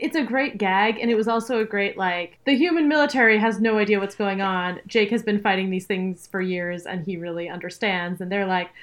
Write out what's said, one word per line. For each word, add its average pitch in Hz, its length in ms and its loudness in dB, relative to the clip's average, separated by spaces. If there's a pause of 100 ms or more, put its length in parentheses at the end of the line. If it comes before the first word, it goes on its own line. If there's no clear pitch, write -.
it's - 140 -4
a 302 80 0
great 247 340 -2
gag, 202 420 2
and 233 100 0
it 233 60 4
was 214 140 2
also 226 320 0
a 220 40 0
great, 202 320 -2
like, 175 480 -4
the 269 100 4
human 330 340 2
military 262 480 4
has 214 240 2
no 220 160 2
idea 208 220 2
what's 196 160 -6
going 196 260 -2
on. 180 460 -2
Jake 214 240 2
has 233 120 0
been 208 160 0
fighting 190 300 2
these 185 160 -4
things 185 420 -4
for 190 140 -4
years, 175 440 -4
and 175 200 -8
he 190 100 -6
really 170 320 -6
understands, 180 720 -4
and 180 100 -6
they're 196 160 0
like, 180 240 0 (140)